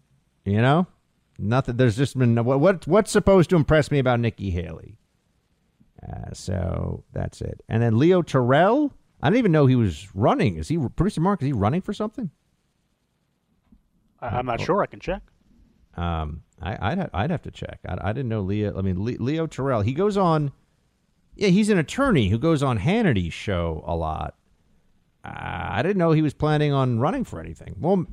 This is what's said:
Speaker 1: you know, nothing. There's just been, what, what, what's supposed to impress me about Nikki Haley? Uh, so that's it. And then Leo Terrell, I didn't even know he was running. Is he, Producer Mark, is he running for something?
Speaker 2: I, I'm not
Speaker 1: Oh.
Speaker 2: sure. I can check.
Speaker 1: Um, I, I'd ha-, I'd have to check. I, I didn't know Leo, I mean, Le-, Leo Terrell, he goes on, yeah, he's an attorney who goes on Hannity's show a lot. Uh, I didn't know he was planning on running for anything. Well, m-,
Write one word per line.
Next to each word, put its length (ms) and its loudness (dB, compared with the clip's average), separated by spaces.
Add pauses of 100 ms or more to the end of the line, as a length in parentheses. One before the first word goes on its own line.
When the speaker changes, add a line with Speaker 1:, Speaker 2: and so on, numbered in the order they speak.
(460)
Speaker 1:
you 160 2
know, 260 4 (500)
nothing. 400 -2
There's 200 4
just 200 -2
been, 180 4 (100)
what, 140 2
what, 280 2
what's 240 2
supposed 380 6
to 60 2
impress 360 4
me 80 2
about 200 2
Nikki 320 -2
Haley? 460 -8 (1040)
Uh, 320 -12
so 760 -6
that's 300 -8
it. 260 -10
And 140 0
then 160 2
Leo 240 4
Terrell, 720 2 (280)
I 80 0
didn't 100 4
even 120 2
know 140 6
he 100 6
was 400 0
running. 420 2
Is 100 -8
he, 100 -2
Producer 440 -2
Mark, 200 0
is 60 -2
he 60 -2
running 280 0
for 120 -8
something? 360 -6 (1900)
Speaker 2:
I, 60 -8
I'm 180 -4
not 160 -4
Speaker 1:
Oh. 20 -6
Speaker 2:
sure. 180 0
I 40 0
can 140 -14
check. 220 -6 (720)
Speaker 1:
Um, 480 -6 (180)
I, 300 -6
I'd 60 -4
ha-, 160 -6
I'd 180 -2
have 120 -4
to 80 -14
check. 360 -14
I, 100 -6 (120)
I 40 -4
didn't 160 -6
know 120 -2
Leo, 360 -2
I 40 -4
mean, 220 -2
Le-, 200 -6
Leo 240 -2
Terrell, 340 -2
he 120 0
goes 240 0
on, 340 2 (840)
yeah, 140 0
he's 200 4
an 80 4
attorney 520 2
who 80 2
goes 260 0
on 140 0
Hannity's 560 0
show 520 -4
a 100 -4
lot. 400 -6 (880)
Uh, 60 -14
I 520 -8
didn't 140 -2
know 140 2
he 100 4
was 120 0
planning 400 0
on 260 0
running 240 -2
for 160 -12
anything. 400 -14
Well, 140 0
m-, 200 0